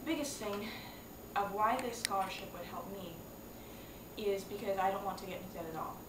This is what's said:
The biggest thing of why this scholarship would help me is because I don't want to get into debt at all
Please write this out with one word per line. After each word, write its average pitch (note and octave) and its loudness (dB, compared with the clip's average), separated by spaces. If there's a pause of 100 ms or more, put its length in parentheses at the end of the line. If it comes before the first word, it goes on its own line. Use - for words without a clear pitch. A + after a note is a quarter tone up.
The D4 0
biggest C#4+ 0
thing G#3 0 (680)
of G3+ 4
why A3 6
this A#3 -2
scholarship F#3+ 2
would F3 -6
help - -6
me F#3 -6 (1040)
is G3 4
because G3+ 0
I F#3+ 8
don't G3+ 2
want F#3 0
to G3 -6
get F3 -4
into F#3 -8
debt E3+ -4
at D#3 -2
all - -2 (120)